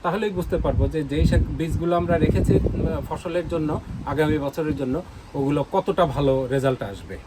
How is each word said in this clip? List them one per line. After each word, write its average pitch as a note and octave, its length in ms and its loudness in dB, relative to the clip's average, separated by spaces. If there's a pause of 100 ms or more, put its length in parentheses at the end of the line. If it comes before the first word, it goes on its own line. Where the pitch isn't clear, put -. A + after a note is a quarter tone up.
তাহলেই A3 260 -2
বুঝতে F3+ 280 -4
পারবো C#3+ 300 0
যে D3+ 160 -2
যেই C#3+ 220 0
সে E3 120 6
বীজগুলো D#3+ 580 0
আমরা E3+ 220 2
রেখেছি, - 360 4
উম, - 320 2 (240)
ফসলের E3 380 -4
জন্য, D#3 320 -2 (260)
আগামী D3+ 320 2
বছরের D3 400 -2
জন্য, C3+ 240 -2 (340)
ওগুলো C#3 360 0
কতটা F#3 340 2
ভালো C3+ 420 2
রেজাল্ট C3 360 0
আসবে। F#2+ 440 -10